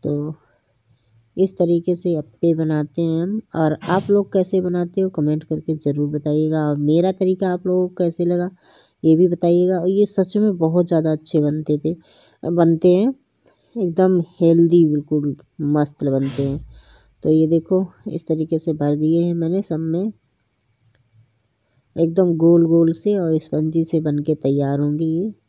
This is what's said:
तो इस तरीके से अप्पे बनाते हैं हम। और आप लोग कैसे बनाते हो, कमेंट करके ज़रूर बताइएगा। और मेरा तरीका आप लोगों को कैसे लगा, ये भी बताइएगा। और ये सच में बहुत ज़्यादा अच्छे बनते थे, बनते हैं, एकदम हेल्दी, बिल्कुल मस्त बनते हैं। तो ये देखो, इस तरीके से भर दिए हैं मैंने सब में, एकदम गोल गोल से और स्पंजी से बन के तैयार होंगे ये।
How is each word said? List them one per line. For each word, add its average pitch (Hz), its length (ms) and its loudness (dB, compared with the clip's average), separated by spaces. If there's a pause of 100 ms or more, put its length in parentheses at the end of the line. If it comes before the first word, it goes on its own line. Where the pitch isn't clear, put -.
तो 147 320 -6 (1040)
इस 185 200 0
तरीके 175 360 0
से 175 200 -4
अप्पे 160 400 -2
बनाते 156 480 -2
हैं 165 200 0
हम। 208 200 -6 (120)
और 156 280 0
आप 180 280 -2
लोग 202 220 0
कैसे 190 280 0
बनाते 175 400 -4
हो, 190 100 -2
कमेंट 151 340 -2
करके 156 320 -6
ज़रूर 147 320 -2
बताइएगा। 151 600 -2
और 147 80 -2
मेरा 156 360 2
तरीका 185 400 -2
आप 180 140 -6
लोगों 185 220 0
को 185 60 -12
कैसे 175 300 -2
लगा, 175 260 -2 (540)
ये 160 120 6
भी 175 120 4
बताइएगा। 175 520 2
और 175 80 -2
ये 196 180 2
सच 190 300 -2
में 208 220 0
बहुत 170 280 0
ज़्यादा 160 260 0
अच्छे 156 280 -2
बनते 151 380 -2
थे, 160 180 -4 (540)
बनते 170 440 4
हैं, 226 200 2 (640)
एकदम 185 420 2
हेल्दी, 165 680 4
बिल्कुल 147 500 -2 (240)
मस्त 147 440 -2
बनते 135 380 -2
हैं। 139 240 -6 (560)
तो 156 80 -2
ये 156 160 4
देखो, 170 400 0 (220)
इस 160 180 -10
तरीके 160 320 -2
से 160 140 -4
भर 147 240 -2
दिए 160 280 0
हैं 175 100 -2
मैंने 170 280 -2
सब 160 180 -6
में, 170 320 -4 (1900)
एकदम 165 380 2
गोल 165 300 4
गोल 165 260 4
से 202 260 -2
और 160 200 0
स्पंजी 156 460 -2
से 160 160 -2
बन 147 180 -2
के 147 160 -2
तैयार 139 460 0
होंगे 147 240 -2
ये। 170 300 -4 (140)